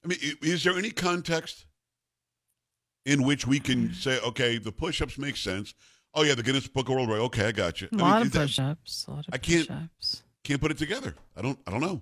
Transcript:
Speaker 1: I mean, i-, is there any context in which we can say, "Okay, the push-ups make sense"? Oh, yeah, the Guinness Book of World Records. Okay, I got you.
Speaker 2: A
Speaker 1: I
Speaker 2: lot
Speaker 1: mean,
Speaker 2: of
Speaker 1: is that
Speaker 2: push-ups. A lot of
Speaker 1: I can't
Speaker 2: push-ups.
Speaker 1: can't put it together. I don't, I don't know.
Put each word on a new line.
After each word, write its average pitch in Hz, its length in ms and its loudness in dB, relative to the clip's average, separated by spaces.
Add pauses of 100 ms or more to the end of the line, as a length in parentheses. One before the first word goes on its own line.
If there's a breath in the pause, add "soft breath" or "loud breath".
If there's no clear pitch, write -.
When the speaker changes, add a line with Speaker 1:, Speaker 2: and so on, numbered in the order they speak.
Speaker 1:
I 165 40 -8
mean, 175 160 0
i-, 143 180 -2
is 156 220 2
there 180 140 4
any 185 140 -2
context 170 720 -2 (1400)
in 139 180 4
which 135 220 2
we 135 140 2
can 120 340 0
say, 131 260 -2
"Okay, 117 380 0
the 110 140 -6
push-ups 151 480 -4
make 139 180 -6
sense"? 101 380 -6 (400 soft breath)
Oh, 156 80 4
yeah, 147 120 6
the 120 80 -4
Guinness 131 240 0
Book 131 220 -2
of 131 60 2
World 127 140 2
Records. 110 180 2
Okay, 113 200 0
I 117 40 2
got 95 300 0
you. 95 120 -8
Speaker 2:
A - 20 -4
Speaker 1:
I 208 60 2
Speaker 2:
lot 180 160 8
Speaker 1:
mean, 226 40 4
Speaker 2:
of 233 60 2
Speaker 1:
is - 60 0
that 165 80 4
Speaker 2:
push-ups. 139 680 -2
A - 40 -14
lot 147 160 -10
of 180 60 -8
Speaker 1:
I 135 40 -4
can't 165 300 2
Speaker 2:
push-ups. - 560 -8 (200)
Speaker 1:
can't 139 180 0
put 151 100 2
it 151 60 -4
together. 165 380 -4 (220)
I - 40 -10
don't, 127 240 -2
I 90 60 -8
don't 110 100 -2
know. 165 200 -2